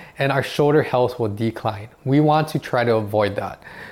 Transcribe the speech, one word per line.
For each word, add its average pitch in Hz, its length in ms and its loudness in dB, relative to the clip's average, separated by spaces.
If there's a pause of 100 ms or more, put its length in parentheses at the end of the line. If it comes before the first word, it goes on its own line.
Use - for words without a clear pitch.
(180)
and 139 120 0
our 139 120 0
shoulder 147 400 2
health 123 360 0
will 107 160 -2
decline. 110 540 -4 (160)
We 139 160 4
want 156 280 4
to 151 100 -4
try 123 260 0
to 117 120 4
avoid 104 400 0
that. 98 260 -8 (280)